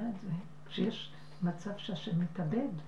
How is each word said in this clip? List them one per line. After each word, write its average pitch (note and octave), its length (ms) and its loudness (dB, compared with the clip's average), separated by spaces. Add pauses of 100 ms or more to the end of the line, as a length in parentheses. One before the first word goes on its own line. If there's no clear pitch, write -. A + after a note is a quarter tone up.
את F#3+ 120 -4
זה, G3 80 -4 (400)
שיש - 440 0 (280)
מצב F3+ 360 2
שהשם F3 420 0
מתאבד. F#3 500 4 (180)